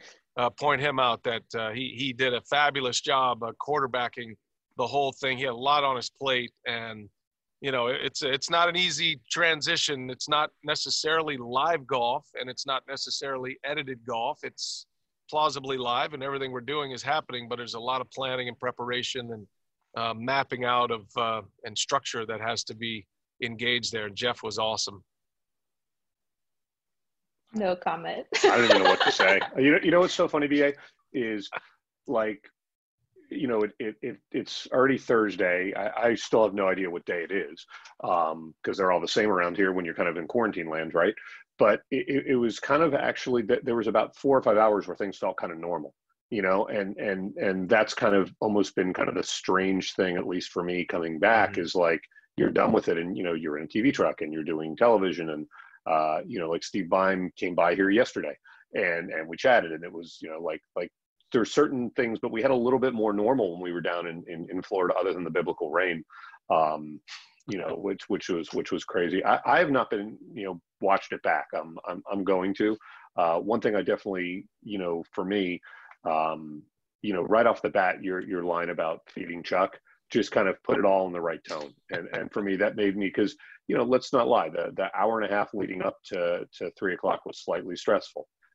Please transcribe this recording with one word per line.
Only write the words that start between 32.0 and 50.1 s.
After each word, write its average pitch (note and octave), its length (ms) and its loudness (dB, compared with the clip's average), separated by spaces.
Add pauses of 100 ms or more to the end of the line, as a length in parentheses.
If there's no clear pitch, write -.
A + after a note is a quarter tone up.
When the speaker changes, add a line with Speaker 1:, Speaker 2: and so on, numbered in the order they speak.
Speaker 3:
like, A2 340 0 (920)
you - 160 -4
know, A2 160 2
it, G2+ 160 -2
it, G#2+ 240 -6
it, A#2+ 140 -8 (140)
it's - 400 -6
already C3 280 4
Thursday. F#2+ 760 0
I, A2 360 0
I A2+ 60 2
still A2+ 280 2
have G2 100 4
no G2 140 2
idea F#2 220 0
what F2 160 -8
day F2 180 -4
it D#2+ 80 -8
is, E2+ 340 -4 (380)
um, D#2+ 500 0 (100)
'cause F#2 140 -2
they're F#2 140 4
all F2 100 4
the E2+ 60 -4
same G#2+ 240 2
around F2 260 2
here F#2+ 140 4
when F#2 120 -2
you're E2 120 -6
kind F#2 120 0
of E2 100 -2
in E2 100 -6
quarantine F#2 420 0
land, D#2+ 240 -4
right? E2+ 220 4 (420)
But A2 320 6
it, C3 180 -2
it, C#3+ 200 0
it C#3+ 80 4
was A#2 240 2
kind D3 240 2
of D3+ 100 4
actually B2 500 0
that A#2+ 220 0
there A#2+ 100 0
was A2+ 120 0
about A2 280 2
four C#3 220 4
or B2+ 60 4
five A2 140 6
hours G#2+ 300 4
where F2 80 -6
things G2 220 -6
felt F#2+ 200 -4
kind F#2 140 -6
of D#2+ 60 -10
normal, E2 380 -6 (340)
you G#2 140 0
know, F#2+ 240 4
and, G2+ 300 -2
and, F#2+ 400 -2
and F#2+ 300 0
that's G#2+ 280 6
kind G#2+ 200 4
of F#2+ 160 4 (100)
almost G#2 340 2
been F#2 180 2
kind - 160 0
of - 60 -4
the F#2 80 -2
strange F#2+ 720 0
thing, F2+ 220 2